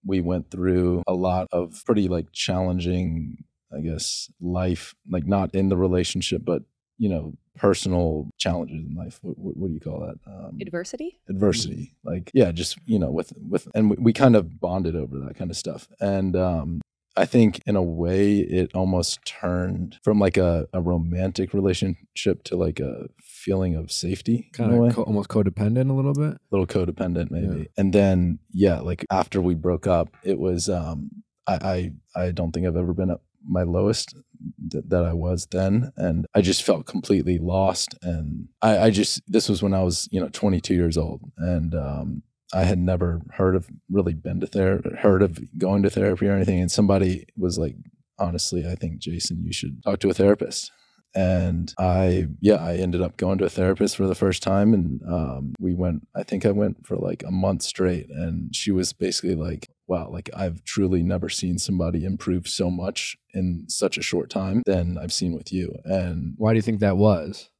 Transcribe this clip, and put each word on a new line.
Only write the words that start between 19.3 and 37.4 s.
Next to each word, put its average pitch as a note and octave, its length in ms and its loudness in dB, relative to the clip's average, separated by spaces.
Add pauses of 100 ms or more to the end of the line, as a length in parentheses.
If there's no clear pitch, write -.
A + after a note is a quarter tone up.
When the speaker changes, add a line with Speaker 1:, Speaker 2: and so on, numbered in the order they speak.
Speaker 1:
from, G#2+ 160 4
like, G2 160 4
a, F2 380 2
a F#2 80 -2
romantic F2 720 -2
relationship G2 920 -2
to, - 140 -4
like, E2+ 240 0
a C2+ 260 -6 (160)
feeling F#2+ 520 -2
of D#2+ 140 -6
safety A2 720 -4
in A#2 60 0
a - 20 2
Speaker 3:
Kinda A#2 140 6
Speaker 1:
way. A#2+ 100 6
Speaker 3:
co-, A2+ 120 0
almost G#2 260 -2
codependent G#2+ 600 2
a C3+ 40 2
little C3+ 200 0
bit? D3+ 200 -2
Speaker 1:
A - 60 -14 (120)
little F#2+ 160 2
codependent, F2 640 -2
maybe. G2 280 -2
Speaker 3:
Yeah. D2+ 60 -6 (120)
Speaker 1:
And G2 160 2
then, F#2 460 4 (120)
yeah, F#2 300 4
like, E2+ 280 -4
after F#2+ 300 2
we F2+ 160 2
broke E2 320 -2
up, E2+ 220 2 (140)
it F#2+ 160 0
was, F2 280 0
um, D#2+ 420 -4 (380)
I, F2+ 440 -2 (240)
I, F2+ 100 -2
I F2+ 60 -2
don't E2+ 200 -2
think F2 160 -2
I've E2+ 80 0
ever F2+ 180 0
been F#2 180 0
at F2 100 -6 (260)
my F2+ 160 0
lowest F#2 500 0 (580)
th-, D2+ 160 -6
that F2 180 2
I E2+ 80 -2
was F2 380 -2
then. G2 440 0
And F2 300 -2 (100)
I G#2 60 4
just F#2+ 220 2
felt D#2+ 220 0
completely F2+ 520 0
lost. F#2 640 0